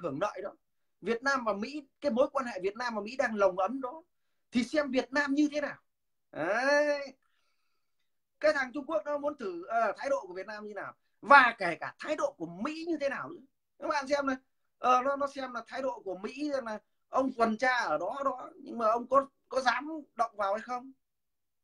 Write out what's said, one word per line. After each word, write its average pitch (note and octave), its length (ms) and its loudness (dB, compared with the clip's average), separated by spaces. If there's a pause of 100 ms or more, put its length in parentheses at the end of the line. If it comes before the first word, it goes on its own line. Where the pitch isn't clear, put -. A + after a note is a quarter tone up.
hưởng D3 180 -4
lợi G3 220 -4
đó. - 80 -8 (500)
Việt A3+ 220 -2
Nam C4 220 0
và G#3+ 80 0
Mỹ, C4+ 360 -6 (120)
cái C#4+ 120 0
mối B3+ 200 4
quan C4 140 -2
hệ G3+ 160 -8
Việt G3+ 140 -2
Nam A#3+ 180 -4
và G#3 60 -4
Mỹ A3+ 160 -10
đang A#3 200 0
lồng F#3+ 220 4
ấm A3+ 220 0
đó. D4 220 -10 (480)
Thì A#3 140 0
xem D4 260 0
Việt C4 220 0
Nam C#4 220 0
như D4 180 6
thế D4 80 -2
nào. B3+ 160 -4 (560)
Đấy. C#4 840 2 (1200)
Cái D4+ 120 4
thằng C4+ 220 -2
Trung C#4+ 120 -8
Quốc D#4 180 -2
nó D4 140 -4
muốn C#4+ 200 -4
thử, F3+ 280 -8
ờ, A3+ 300 0
thái A#3 140 -4
độ C#4 160 -2
của - 80 -12
Việt F#3+ 120 -10
Nam G#3+ 200 -12
như G#3 80 -12
nào. D3 200 -10 (260)
Và B3 380 8
kể E3+ 220 0
cả C3 180 -8
thái D#4 180 -4
độ D4 220 -2
của D#4+ 80 -8
Mỹ D4+ 420 -6
như E4 120 -2
thế C#4 80 0
nào E3 200 -6
nữa. A2+ 120 -14 (380)
Các D4 100 -6
bạn C#4+ 200 0
xem C#4+ 180 2
này. C4 100 2 (460)
Ờ, B3 220 6
nó, C#4 120 0
nó C#4 100 0
xem C4 260 -8
là A#3 140 -8
thái B3 160 -8
độ A#3+ 220 -4
của F#3 140 -6
Mỹ, C4 340 -4
xem B3+ 140 -2
là G#3+ 120 -6 (300)
ông C4 240 2
tuần A3 260 2
tra B3+ 160 4
ở F3+ 240 0
đó A3 260 -4
đó, C4+ 320 -4
nhưng - 220 -12
mà A3+ 80 2
ông A#3 220 2
có, C4+ 180 4 (220)
có C4 120 -2
dám B3+ 280 2 (260)
động A3 220 -2
vào G3+ 180 0
hay A3 80 -4
không? B3 300 -10 (720)